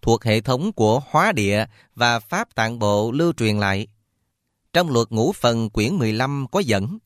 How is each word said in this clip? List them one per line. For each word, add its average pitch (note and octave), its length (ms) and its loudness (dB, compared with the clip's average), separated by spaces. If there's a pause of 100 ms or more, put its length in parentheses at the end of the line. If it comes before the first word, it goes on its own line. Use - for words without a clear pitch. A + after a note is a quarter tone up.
thuộc A#2 220 2
hệ A2+ 160 2
thống C3 320 -2
của A2 340 2
Hóa F#3 260 2
Địa G#2+ 340 0 (280)
và A#2 260 0
Pháp G3+ 340 -8
Tạng A#2 240 -2
Bộ G#2+ 340 0
lưu C#3+ 200 0
truyền G#2+ 260 0
lại. G2+ 280 -2 (840)
Trong E3+ 180 0
luật A#2 200 0
Ngũ A2+ 220 0
Phần A#2 380 -2
quyển A2+ 260 -2
mười A2+ 160 0
lăm C3+ 380 -4
có G3 100 -2
dẫn A#2+ 460 -2